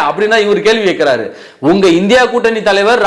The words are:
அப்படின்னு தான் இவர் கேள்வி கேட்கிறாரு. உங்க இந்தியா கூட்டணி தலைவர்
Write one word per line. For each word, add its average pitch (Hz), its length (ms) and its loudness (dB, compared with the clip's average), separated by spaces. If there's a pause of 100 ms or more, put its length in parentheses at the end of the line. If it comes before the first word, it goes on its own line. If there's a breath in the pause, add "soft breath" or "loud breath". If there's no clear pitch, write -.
அப்படின்னு 208 280 -2
தான் 214 120 2
இவர் 202 200 -2
கேள்வி 220 220 0
கேட்கிறாரு. 139 360 -2 (340 loud breath)
உங்க 185 280 2
இந்தியா 196 380 2
கூட்டணி 226 360 -2
தலைவர் 208 460 0